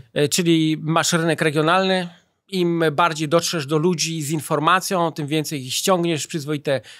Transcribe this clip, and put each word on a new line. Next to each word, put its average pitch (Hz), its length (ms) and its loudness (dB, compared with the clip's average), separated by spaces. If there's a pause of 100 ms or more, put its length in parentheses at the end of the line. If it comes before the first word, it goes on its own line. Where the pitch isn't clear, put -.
(140)
E, 147 140 2
czyli 160 540 2
masz 156 320 0
rynek 160 280 0
regionalny, 175 680 2 (400)
im 175 420 0
bardziej 160 380 0
dotrzesz 160 360 0
do 156 120 0
ludzi 160 440 0
z 139 100 -4
informacją, 165 800 0
tym 151 160 -6
więcej 147 380 -4
ich 127 80 -8
ściągniesz, 170 540 0
przyzwoite 147 540 -4 (180)